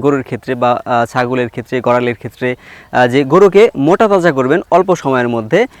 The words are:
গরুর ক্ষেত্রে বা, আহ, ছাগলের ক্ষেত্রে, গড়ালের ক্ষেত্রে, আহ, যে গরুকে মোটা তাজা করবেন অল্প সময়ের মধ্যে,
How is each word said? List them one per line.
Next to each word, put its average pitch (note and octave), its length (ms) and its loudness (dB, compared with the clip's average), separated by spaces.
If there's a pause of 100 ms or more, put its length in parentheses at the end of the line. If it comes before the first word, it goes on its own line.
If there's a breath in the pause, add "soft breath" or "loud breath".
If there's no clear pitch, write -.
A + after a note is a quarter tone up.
গরুর C#3 220 0
ক্ষেত্রে B2+ 320 -8
বা, B2 180 0
আহ, A#2 400 -2
ছাগলের B2 360 -2
ক্ষেত্রে, B2 320 -10
গড়ালের B2 400 -2
ক্ষেত্রে, B2+ 360 -8
আহ, - 560 -2
যে C3+ 120 2
গরুকে F#3 380 4 (140)
মোটা E3+ 360 2
তাজা F3 200 2
করবেন C3 280 0 (100)
অল্প F#3 240 2
সময়ের C3 340 -2
মধ্যে, A#2 320 -2 (200 soft breath)